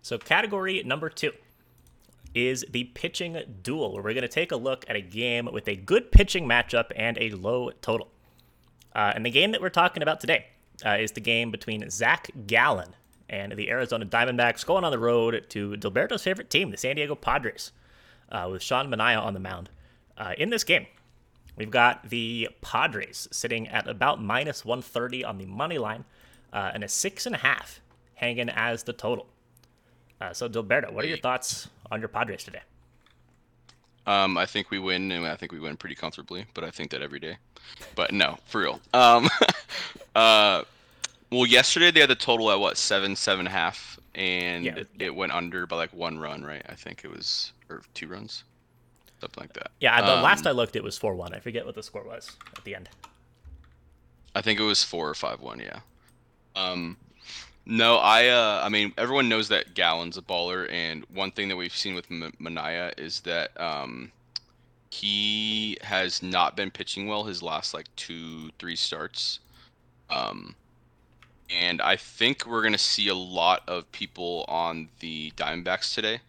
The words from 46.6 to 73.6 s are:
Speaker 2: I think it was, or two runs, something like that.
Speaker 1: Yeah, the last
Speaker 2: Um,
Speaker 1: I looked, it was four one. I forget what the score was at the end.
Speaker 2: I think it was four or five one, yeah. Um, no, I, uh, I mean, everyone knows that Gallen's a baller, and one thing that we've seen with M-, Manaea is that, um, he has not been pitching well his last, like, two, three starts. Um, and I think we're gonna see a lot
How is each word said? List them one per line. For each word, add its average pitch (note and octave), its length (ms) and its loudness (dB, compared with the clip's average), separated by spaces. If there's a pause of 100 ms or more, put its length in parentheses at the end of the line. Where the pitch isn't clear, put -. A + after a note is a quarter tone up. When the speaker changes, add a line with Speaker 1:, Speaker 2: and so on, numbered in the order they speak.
Speaker 2:
I - 60 -16
think - 300 -16
it - 60 -14
was, - 420 -8 (160)
or - 140 -16 (120)
two - 120 -12
runs, G2+ 380 -14 (760)
something - 220 -14
like - 120 -18
that. - 260 -12
Speaker 1:
Yeah, A#2+ 200 6
the G2 220 6
last F3+ 240 4
Speaker 2:
Um, D#3 40 2
Speaker 1:
I - 20 0
looked, A#2+ 240 0
it G#2 80 -4
was G#2 120 -8
four G2+ 200 -2
one. F2 180 -10
I G#2 60 -12
forget A#2 260 -8
what - 80 -12
the A2 80 -12
score G2+ 220 -12
was A2+ 260 -14 (260)
at - 60 -16
the G2 140 -12
end. F#2 120 -16 (1500)
Speaker 2:
I A2 40 2
think G#2+ 200 2
it G#2+ 40 4
was G#2 200 4
four E2+ 260 -4
or D#2 40 -6
five - 260 -4
one, A#1+ 180 -12
yeah. G1+ 220 -12 (760)
Um, F2+ 420 -4 (720)
no, A2+ 280 6
I, A2+ 320 8
uh, A2+ 340 6
I F#2+ 60 0
mean, G#2 280 2
everyone B2+ 320 2
knows A2 200 2
that - 260 0
Gallen's E2+ 420 0
a F#2 60 -12
baller, F2+ 480 -4
and E2 420 -4
one F#2+ 200 -4
thing G2+ 160 -4
that F#2+ 80 -2
we've F2+ 180 -6
seen F#2+ 220 -4
with F2 120 -12
M-, E2 320 -10
Manaea E2 560 -6
is D#2+ 260 -10
that, E2+ 380 -4
um, C#2 520 -8 (800)
he G#2+ 920 -2
has F#2 400 -2
not F2+ 340 0
been G2 140 -4
pitching G2 380 -8
well G#2+ 160 -4
his F2+ 180 -8
last, D#2 320 -6
like, D#2 220 -12
two, D#2+ 600 -12
three F2 180 -8
starts. - 640 -6 (680)
Um, G1+ 460 -6 (960)
and F2 320 -2
I F#2+ 140 2
think - 500 -2
we're A2+ 160 -2
gonna A2 160 2
see - 300 0
a F#2+ 60 0
lot F2+ 540 2